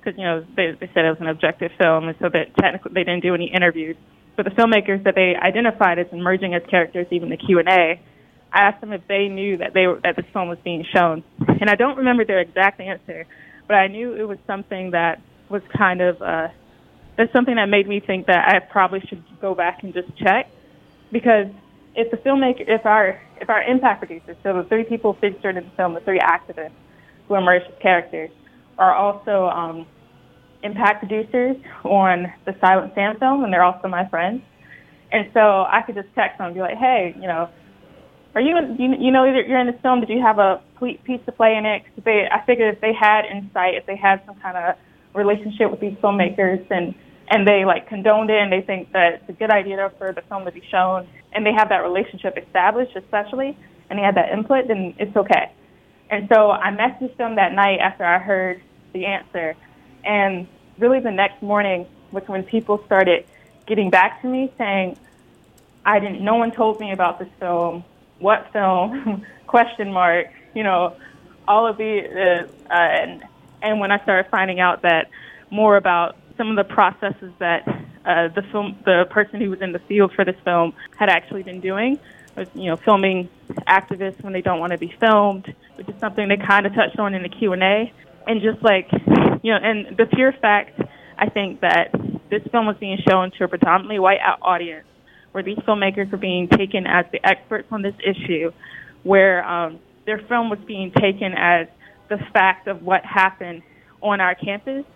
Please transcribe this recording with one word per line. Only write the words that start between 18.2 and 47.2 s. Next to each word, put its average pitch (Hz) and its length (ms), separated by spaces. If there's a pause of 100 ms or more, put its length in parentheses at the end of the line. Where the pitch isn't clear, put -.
that 180 200
I 190 120
probably 190 420
should 180 200 (200)
go 196 120
back 175 300
and 185 100
just 180 220
check, 214 340 (640)
because 220 360 (460)
if 233 160
the 233 80
filmmaker, 269 500
if 220 180
our, 208 360 (200)
if 190 80
our 214 140
impact 247 360
producers, 170 440
so 196 100
the 180 100
three 220 220
people 226 280
featured 196 440
in 175 80
the 180 60
film, 180 220
the 170 60
three 190 200
activists 165 520 (560)
who 202 80
emerged 180 320
as - 140
characters, 170 500 (460)
are 185 180
also, 202 520
um, 165 380 (760)
impact 208 360
producers 220 580 (260)
on 180 480 (140)
the 196 160
Silent 190 320
Sam 208 240
film, 269 260
and 208 80
they're 180 120
also 180 240
my 185 180
friends. 190 380 (680)
And 208 220
so 208 340
I 226 140
could 226 140
just 202 180
text - 240
them 190 100
and 175 80
be 185 60
like, 185 160
"Hey, 226 380
you 190 120
know, 170 220 (840)
are 220 60
you 311 160
in, 254 200
you, 254 180 (100)
you 262 60
know, 262 140
you're, 262 200
you're 254 140
in 247 80
this 240 140
film. 254 200
Did 214 80
you 233 120
have 220 180
a 190 220 (160)
ple-, 247 260
piece 254 220
to 247 60
play 220 240
in 214 100
it?" 214 180
'Cause - 200
they, 214 280
I 208 140
figured 226 300
if 208 40
they 220 140
had 214 320
insight, 196 480
if - 140
they 196 80
had 196 300
some 202 100
kind 190 200
of 175 200 (380)
relationship 208 580
with 208 80
these 202 160
filmmakers, 190 720
and, 185 240 (340)